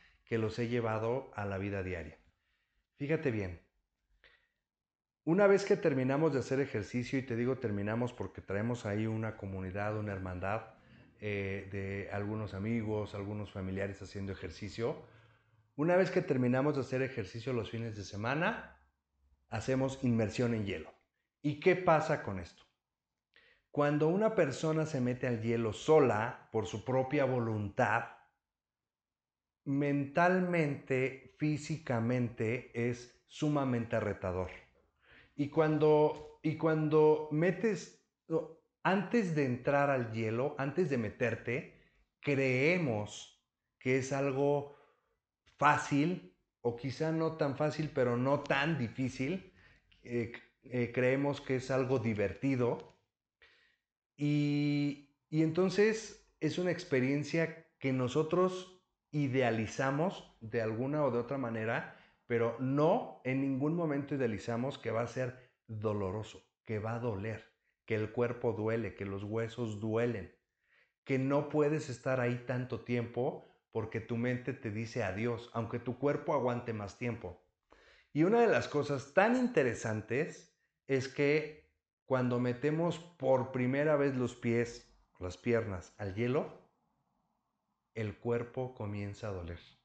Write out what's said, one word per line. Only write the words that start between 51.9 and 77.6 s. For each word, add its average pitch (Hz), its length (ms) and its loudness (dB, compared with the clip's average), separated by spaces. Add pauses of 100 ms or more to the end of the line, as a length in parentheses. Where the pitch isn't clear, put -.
divertido. 117 1000 0 (1200)
Y, 147 1000 0 (140)
y 156 140 2
entonces 190 840 2 (140)
es 156 160 -2
una 180 140 0
experiencia 147 960 0 (100)
que 135 160 -2
nosotros 156 880 0 (280)
idealizamos 135 1300 0
de 113 200 -4
alguna 127 440 0
o 131 60 2
de 120 80 2
otra 127 180 -2
manera, 117 580 -4 (320)
pero 117 320 2
no 147 640 2
en 131 160 0
ningún 139 360 0
momento 147 400 -2
idealizamos 120 640 -2
que 113 140 -6
va 113 120 0
a 120 40 -6
ser - 440 -8 (160)
doloroso, 107 760 -4 (220)
que 107 140 -4
va 110 160 -4
a 117 40 -6
doler, 110 540 -6 (320)
que 113 100 -2
el 107 160 0
cuerpo 120 400 0
duele, 107 440 -2
que 98 100 -6
los 98 180 -6
huesos 110 560 -4
duelen, 110 560 -2 (680)
que 135 140 2
no 143 280 2
puedes 147 420 2
estar 127 300 -2
ahí 123 280 0
tanto 123 340 -4
tiempo 120 680 -2 (220)
porque 110 280 -4
tu 117 180 -4
mente 123 360 -2
te 117 160 -8
dice 110 340 -4
adiós, 107 480 -2
aunque 117 280 -4
tu 123 180 -6
cuerpo 147 380 0
aguante 120 380 -2
más 104 260 -8
tiempo. 110 440 -6 (720)